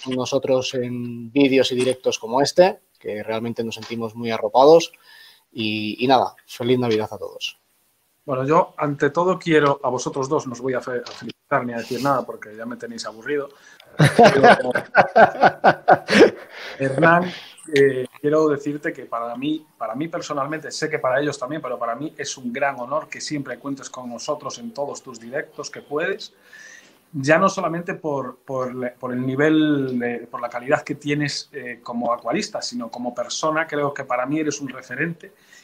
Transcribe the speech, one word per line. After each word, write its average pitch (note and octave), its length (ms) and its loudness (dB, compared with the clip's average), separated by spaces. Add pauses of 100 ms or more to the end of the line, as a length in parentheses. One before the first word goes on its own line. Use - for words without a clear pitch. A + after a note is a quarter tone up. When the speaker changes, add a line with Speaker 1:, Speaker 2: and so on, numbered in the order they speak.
Speaker 1:
con B2+ 120 -6
nosotros B2+ 580 0
en A#2+ 580 -6
vídeos C3+ 400 4
y B2+ 40 -2
directos B2 420 0
como A#2 240 -2
este, F3+ 380 4 (180)
que G#2 240 -8
realmente A2 420 -4
nos A2+ 120 -6
sentimos A2+ 400 -8
muy A#2 160 -6
arropados. C3 600 6 (600)
Y, G#2+ 520 -4
y B2+ 40 0
nada, B2 260 4 (140)
feliz B2 320 0
Navidad A2 320 0
a G#2 60 -12
todos. - 420 -12 (680)
Speaker 2:
Bueno, C3 200 -2
yo D#3+ 320 2
ante D3 320 0
todo F3 280 0
quiero, D3 460 4
a C3 60 0
vosotros C3 380 -4
dos C#3 200 0
no B2 60 -8
os A#2+ 80 -14
voy C3 120 -2
a A#2+ 80 -2
fe-, B2 240 -6
a - 60 -14
felicitar B2 540 -4
ni A#2+ 80 -6
a A#2 40 -6
decir A#2+ 240 -6
nada C3 240 0
porque G#2+ 300 -14
ya A2+ 100 -12
me A#2+ 120 -12
tenéis A#2 280 -12
aburrido. B2 440 -6 (480)
Pero, G3 720 6
Speaker 3:
<laughs> - 1400 4 (720)
Speaker 2:
Hernán, E3 520 4 (420)
eh, C3+ 320 4 (160)
quiero D3+ 280 2
decirte D3 440 -4
que B2 120 -14
para A#2 300 -6
mí, D3+ 300 -6 (120)
para A#2 180 -6
mí D#3 120 -6
personalmente, D3 640 -6
sé D#3 180 -6
que D3+ 100 -4
para B2+ 220 2
ellos D3 180 -2
también, C#3+ 220 -6
pero B2 180 -6
para A#2 160 -4
mí D3 220 -10
es C#3+ 200 -10
un B2 160 -8
gran C3+ 260 -2
honor C#3+ 300 -4
que A#2+ 120 -14
siempre C3+ 380 -8
cuentes C3+ 300 -10
con B2+ 200 -12
nosotros C#3 500 -8
en A#2 140 -12
todos C3+ 280 -8
tus A#2 180 -18
directos C#3 500 -10
que A#2+ 120 -16
puedes. F3+ 520 -6 (800)
Ya D3+ 260 2
no F#3+ 80 4
solamente F3 460 -4
por, C3+ 460 -6
por B2+ 360 -6
le-, B2 160 -6
por B2 220 -8
el B2+ 120 -2
nivel, C#3+ 720 2
de, A#2+ 320 -4
por B2 120 -12
la A#2+ 80 -6
calidad B2+ 340 -2
que C#3+ 120 -8
tienes, D3 580 -4
eh, B2 280 -12
como A#2 320 -4
acuarista, - 480 -4
sino A#2+ 300 -8
como B2 240 -8
persona, D#3 500 -2
creo D3 280 -4
que C#3 100 -10
para B2+ 220 -4
mí D3 140 -2
eres D3+ 220 -4
un C#3 60 -10
referente C3 640 -8 (320)